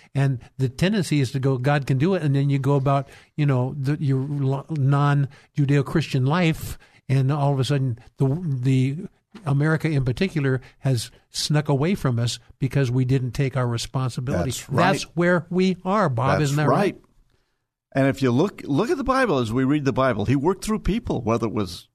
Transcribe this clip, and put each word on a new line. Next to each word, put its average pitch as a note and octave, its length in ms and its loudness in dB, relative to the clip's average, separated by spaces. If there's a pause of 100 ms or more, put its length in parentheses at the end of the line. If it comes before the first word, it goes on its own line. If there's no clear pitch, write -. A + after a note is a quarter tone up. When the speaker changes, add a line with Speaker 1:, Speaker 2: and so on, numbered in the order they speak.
(120)
Speaker 1:
and C3+ 280 0 (180)
the C3 100 0
tendency E3+ 520 0
is B2+ 120 0
to C3+ 60 -4
go, C3+ 180 0
"God C#3+ 300 0
can C3+ 100 0
do E3+ 180 2
it," E3+ 100 -2
and C#3 100 2
then C#3 160 2
you C#3 80 2
go C#3 160 0
about, C#3 340 0 (280)
you D3+ 100 2
know, C3 320 0
the, C#3 220 -2
your C3+ 180 0 (100)
lo-, C#3 420 -4
non-Judeo-Christian C#3+ 1600 0
life D#3+ 520 0 (300)
and C3 220 2
all C#3+ 220 0
of C3+ 80 0
a C3 40 0
sudden, C3 340 -2 (200)
the, C#3 80 2 (180)
the C3+ 540 0 (460)
America D3+ 440 0
in C#3 160 0
particular C3+ 560 0 (200)
has C3 320 -2 (180)
snuck - 380 -2
away D3+ 260 2
from B2+ 240 0
us A#2 220 -2 (180)
because C3+ 320 0
we C3 140 0
didn't B2+ 280 0
take C#3 240 -2
our B2+ 120 0
responsibility. A#2+ 840 -4
Speaker 2:
That's - 200 -8
right. C3+ 60 -2 (160)
Speaker 1:
That's - 100 -2 (120)
where F3 360 2
we F#3 340 2
are, F#3+ 240 2
Bob. C3 320 0
Speaker 2:
That's D3+ 100 2
Speaker 1:
Isn't C#3+ 60 0
that D3+ 120 2
right? C3 100 4 (180)
Speaker 2:
right. - 40 -20 (920)
And C3+ 160 2
if C3 120 -2
you B2+ 100 2
look, D3 340 0
look F3 260 0
at D#4+ 80 0
the C4+ 60 -4
Bible, B3+ 340 0
as A2+ 140 -2
we C3 120 0
read C#3+ 200 0
the C3 80 2
Bible, A#2+ 340 0
he C3+ 100 2
worked D#3+ 280 -2
through G#3+ 160 -2
people, F#3 420 -2
whether A2+ 240 0
it G2 60 -4
was F2+ 420 -6